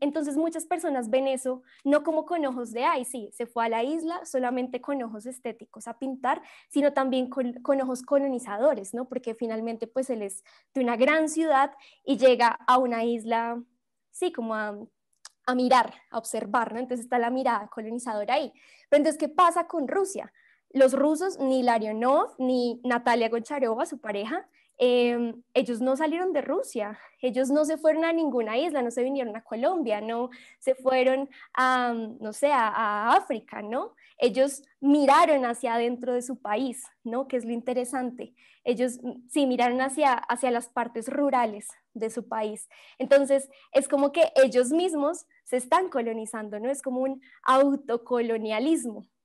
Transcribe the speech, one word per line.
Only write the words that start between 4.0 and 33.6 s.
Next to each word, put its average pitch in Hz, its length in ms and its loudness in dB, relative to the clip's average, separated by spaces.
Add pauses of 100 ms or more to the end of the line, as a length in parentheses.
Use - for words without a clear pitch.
solamente 254 560 -4
con 277 220 -4
ojos 214 240 -12
estéticos 233 600 -14
a 233 120 -12
pintar, 262 440 -4 (260)
sino 285 240 2
también 262 380 0
con, 247 220 -4 (100)
con 277 180 2
ojos 254 220 -4
colonizadores, 247 920 0
¿no? 247 140 -6
Porque 247 280 -8
finalmente, 226 500 -6
pues, 262 240 -4
él 226 120 -4
es 196 200 -10 (320)
de 269 60 0
una 240 160 0
gran 302 320 4
ciudad 302 420 2 (340)
y 269 140 2
llega 240 300 6 (180)
a 254 120 8
una 240 260 0
isla, 233 580 -2 (480)
sí, 359 220 -4
como 226 240 -6
a, 208 200 -6 (680)
a 254 80 0
mirar, 247 400 4 (160)
a 233 80 -8
observar, 220 540 -4
¿no? 226 80 -6
Entonces 247 240 -6
está 247 160 -2
la 233 100 0
mirada 247 380 -2
colonizadora 220 640 -6
ahí. 294 180 -2 (380)
Pero 294 120 6
entonces, 302 180 2
¿qué 302 80 0
pasa 339 400 4
con 311 200 -4
Rusia? - 440 -4 (380)
Los 262 240 6
rusos, 311 440 0
ni 262 240 0
Larionov, 233 760 2
ni 247 460 0
Natalia 240 460 2
Goncharova, 233 560 -2
su 262 140 -12
pareja, 220 480 -8 (320)
em, 240 640 2 (120)
ellos 233 260 0
no 262 160 0
salieron 330 360 -2
de 294 100 0
Rusia, 233 560 -6 (220)
ellos 254 300 0
no 302 140 4
se 311 140 -2
fueron 311 260 2
a 330 80 2
ninguna 247 460 0
isla, 294 240 0
no 240 100 -2
se 247 100 -2
vinieron 254 320 -2
a 226 80 -14
Colombia, 233 580 -2
no 233 280 -4 (320)
se 262 160 0
fueron 262 520 2 (280)
a, 254 380 2
no 220 380 -8
sé, 285 200 0
a, 233 160 4
a 214 480 2
África, 233 460 -2